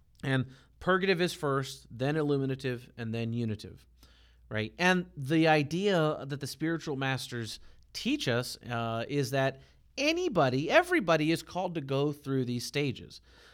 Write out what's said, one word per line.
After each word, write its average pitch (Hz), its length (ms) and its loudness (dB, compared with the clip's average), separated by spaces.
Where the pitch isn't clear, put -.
And 131 220 2
purgative 185 420 2
is 180 120 0
first, 135 560 -2
then 131 280 -2
illuminative, 135 800 -2
and 113 160 -6
then 113 220 -2
unitive, 107 500 -4
right? 110 280 -4
And 180 300 4
the 160 300 2
idea 156 760 2
that 139 160 -8
the 143 60 -8
spiritual 156 520 -4
masters 127 640 -4
teach 294 340 -2
us, 123 300 0
uh, 117 380 -4
is 139 240 0
that 135 300 0
anybody, 202 720 2
everybody 226 640 4
is 165 100 0
called 180 340 -6
to 160 60 -4
go 139 300 0
through 135 340 -2
these 120 180 -4
stages. - 580 -4